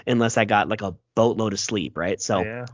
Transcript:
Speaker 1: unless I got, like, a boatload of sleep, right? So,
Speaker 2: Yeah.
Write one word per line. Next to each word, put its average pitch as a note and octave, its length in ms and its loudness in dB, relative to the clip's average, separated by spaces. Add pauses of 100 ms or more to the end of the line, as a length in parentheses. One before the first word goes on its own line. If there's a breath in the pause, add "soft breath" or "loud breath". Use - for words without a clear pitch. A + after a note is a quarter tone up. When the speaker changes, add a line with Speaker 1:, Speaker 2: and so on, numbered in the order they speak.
Speaker 1:
unless A#2 300 2
I A2+ 100 4
got, G#2 220 2
like, G#2+ 140 -4
a F#2 140 -6 (180)
boatload A2 380 2
of G2 80 -6
sleep, F2+ 360 -4
right? F2+ 240 -2
So, G2+ 220 0
Speaker 2:
Yeah. A2 320 -8